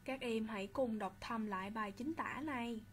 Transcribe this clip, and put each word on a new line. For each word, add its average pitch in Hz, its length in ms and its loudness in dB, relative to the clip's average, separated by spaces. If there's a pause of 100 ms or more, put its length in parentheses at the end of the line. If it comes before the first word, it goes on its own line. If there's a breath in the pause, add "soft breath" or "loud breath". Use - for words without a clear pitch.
Các 262 180 -2
em 226 260 4
hãy 202 200 -2
cùng 226 320 2
đọc 190 220 -2
thầm 220 240 0
lại 196 240 0
bài 214 220 0
chính 247 220 -2
tả - 320 0
này. 233 360 0 (120)